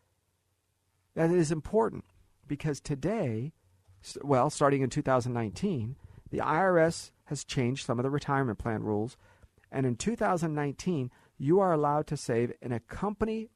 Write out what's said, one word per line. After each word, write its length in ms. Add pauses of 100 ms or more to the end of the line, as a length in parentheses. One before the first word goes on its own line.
(1160)
That 160
is 180
important 540 (420)
because 360
today, 720 (500)
s-, 180
well, 280
starting 320
in 80
two 120
thousand 300
nineteen, 640 (340)
the 120
I 160
R 200
S 360 (140)
has 180
changed 400
some 140
of 40
the 60
retirement 500
plan 240
rules. 320 (560)
And 140
in 100
two 220
thousand 360
nineteen, 560 (280)
you 240
are 100
allowed 360
to 100
save 340 (100)
in 120
a 80
company 760